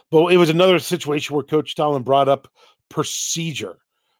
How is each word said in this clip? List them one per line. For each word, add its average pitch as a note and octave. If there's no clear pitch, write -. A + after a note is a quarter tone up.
But D#3+
it F3+
was E3+
another F3
situation D3
where C#3
Coach -
Tomlin D3
brought C3+
up C3+
procedure, C#3